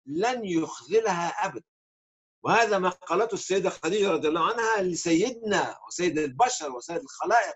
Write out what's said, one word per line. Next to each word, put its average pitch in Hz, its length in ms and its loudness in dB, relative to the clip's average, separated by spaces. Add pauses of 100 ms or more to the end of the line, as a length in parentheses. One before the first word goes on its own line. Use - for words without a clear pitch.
لن 220 380 -2
يخذلها 175 840 0 (180)
أبدا. 131 180 -10 (800)
وهذا 208 340 4
ما 185 100 2
قالته 202 460 -2
السيدة 185 360 0
خديجة 196 400 0
رضي 156 180 2
الله 165 240 2
عنها 226 300 0
لسيدنا 180 1040 0
وسيد 175 320 -2
البشر 151 540 0
وسيد 123 240 -8
الخلائق 196 580 0